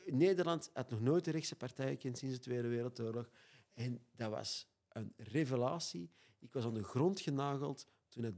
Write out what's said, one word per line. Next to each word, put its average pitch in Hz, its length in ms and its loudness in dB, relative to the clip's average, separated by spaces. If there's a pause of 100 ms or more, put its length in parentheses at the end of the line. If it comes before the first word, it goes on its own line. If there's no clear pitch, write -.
(120)
Nederland 170 600 4
had 131 160 -4
nog 110 120 -2
nooit 160 260 4
een 160 60 2
rechtse 156 220 -4
partij 135 340 -4
gekend 131 280 -4
sinds 131 180 -4
de 123 60 -8
Tweede 120 260 -2
Wereldoorlog. 120 640 -2 (440)
En 120 280 -4 (140)
dat 113 140 -4
was - 380 -6 (220)
een - 280 -8
revelatie. 139 960 0 (280)
Ik - 140 -14
was 127 120 0
aan 117 80 0
de 110 100 -2
grond 160 380 4
genageld 143 680 -2 (220)
toen 120 140 -6
hij 113 140 -2